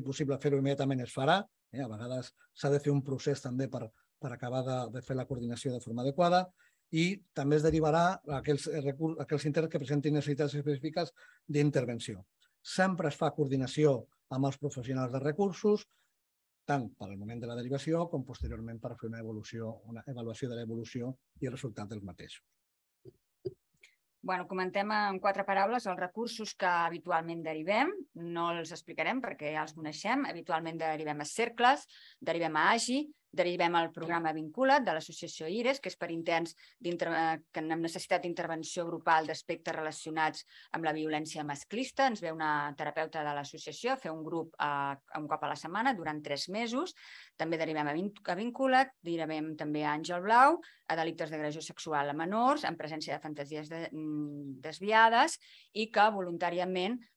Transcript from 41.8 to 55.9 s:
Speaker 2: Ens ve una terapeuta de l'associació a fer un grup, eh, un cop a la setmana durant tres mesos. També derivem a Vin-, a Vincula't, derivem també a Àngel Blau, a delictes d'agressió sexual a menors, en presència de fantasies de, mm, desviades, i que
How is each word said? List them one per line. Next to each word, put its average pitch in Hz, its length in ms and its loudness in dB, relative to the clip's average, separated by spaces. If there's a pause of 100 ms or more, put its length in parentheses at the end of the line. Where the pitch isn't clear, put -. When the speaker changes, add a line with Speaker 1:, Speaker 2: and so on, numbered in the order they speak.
Speaker 2:
Ens 226 140 -2
ve 165 100 -4
una 151 460 0
terapeuta 156 480 -2
de 147 80 -2
l'associació 151 600 -4
a - 20 -8
fer 170 160 -6
un 160 100 -8
grup, 160 380 -4
eh, 143 320 0 (240)
un 151 100 -6
cop 151 160 -2
a 143 60 -2
la 147 80 -2
setmana 214 400 0
durant 156 240 -4
tres 147 320 -4
mesos. 240 400 -2 (420)
També 160 220 -2
derivem 156 320 0
a 147 80 0
Vin-, 202 160 -4 (160)
a 175 80 2
Vincula't, 262 640 2
derivem 160 560 -4
també 151 260 -2
a 147 140 0
Àngel 170 240 -4
Blau, 254 380 8 (260)
a - 140 0
delictes 165 340 -2
d'agressió 156 320 -4
sexual 147 460 -2
a - 20 -2
menors, 226 560 2
en 170 80 -4
presència 151 380 -6
de 151 80 -8
fantasies 151 480 -6
de, 165 180 -6
mm, 147 720 -6
desviades, 220 800 6 (340)
i 220 160 -2
que 208 240 6